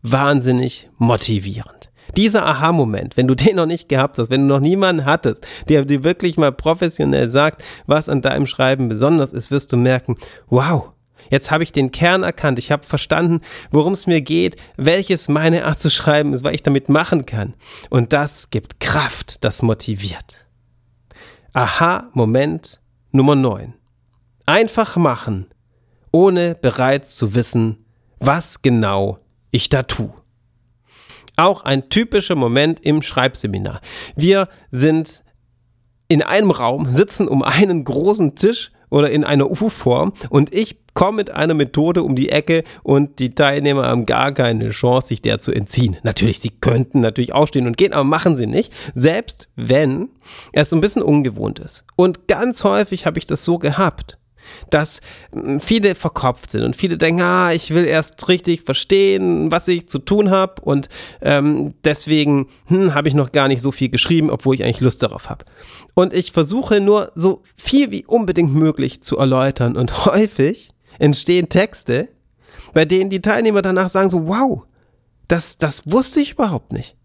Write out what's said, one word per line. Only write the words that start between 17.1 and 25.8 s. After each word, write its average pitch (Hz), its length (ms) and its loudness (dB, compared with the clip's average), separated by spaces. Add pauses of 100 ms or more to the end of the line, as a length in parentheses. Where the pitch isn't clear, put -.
kann. 107 260 -6 (380)
Und 123 200 0
das 143 380 -2
gibt - 300 -8
Kraft, - 640 -4
das 110 180 -2
motiviert. 104 840 -6 (1080)
Aha-Moment 139 1300 0 (300)
Nummer 135 240 4
neun. 120 400 -2 (720)
Einfach 220 500 0
machen, 117 480 0 (680)